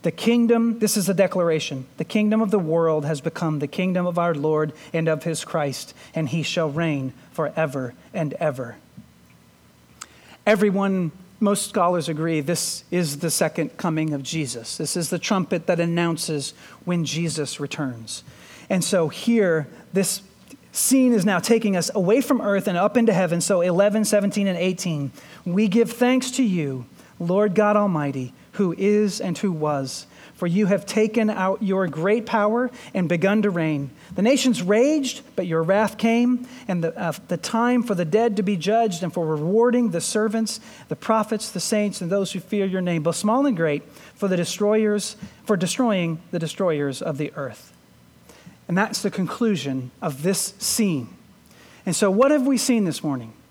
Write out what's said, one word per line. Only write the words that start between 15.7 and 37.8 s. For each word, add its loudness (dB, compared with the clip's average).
announces -2
when -2
Jesus -4
returns. -8
And 0
so 2
here, 2
this 0
scene 4
is 4
now 4
taking 2
us -2
away 4
from 0
earth 0
and 0
up 2
into 4
heaven. 2
So 2
eleven, 4
seventeen, 2
and -2
eighteen, -2
"We 2
give 2
thanks 0
to 0
you, -2
Lord 2
God 4
Almighty, 0
who 0
is 2
and -4
who 0
was. -4
For -6
you 2
have 0
taken 2
out -2
your 0
great 0
power 0
and 0
begun 2
to 2
reign. -2
The -2
nations 2
raged, 2
but -2
your 0
wrath 2
came, 2
and -2
the, -4
uh, -2
the -2
time 0